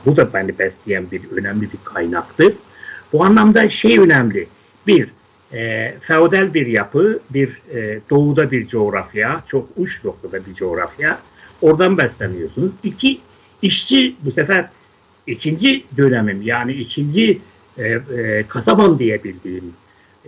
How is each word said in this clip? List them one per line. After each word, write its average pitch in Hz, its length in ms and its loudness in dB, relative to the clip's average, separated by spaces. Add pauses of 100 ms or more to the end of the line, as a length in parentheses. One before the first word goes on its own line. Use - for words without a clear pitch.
Bu 143 100 4
da 120 160 2
beni 95 260 -4
besleyen 92 520 -4
bir 92 100 -10 (100)
önemli 98 320 -4
bir 101 220 -10
kaynaktır. 87 720 0 (580)
Bu 156 120 2
anlamda 214 440 6
şey 220 300 2
önemli. 120 480 4 (400)
Bir, 165 220 4 (440)
e, 113 480 -6
feodal 165 540 2
bir 147 120 0
yapı, 143 540 0 (100)
bir, 135 300 -2 (140)
e, 110 260 -8 (100)
doğuda 147 400 2
bir 117 160 -2
coğrafya, 107 800 -4
çok 131 300 -4
uç - 280 -8
noktada 95 420 -10
bir 95 80 -18
coğrafya. 90 640 -6 (420)
Oradan 170 380 4
besleniyorsunuz. 113 760 -4 (100)
İki, 262 380 -2 (420)
işçi 254 600 0
bu 143 80 -4
sefer 165 380 -2 (580)
ikinci 165 580 -2 (120)
dönemim, 113 460 2
yani 120 300 -4
ikinci, 147 640 0 (400)
e, 110 100 -4
e, 113 600 -4
kasabam 185 500 2
diyebildiğim, 92 760 -4 (560)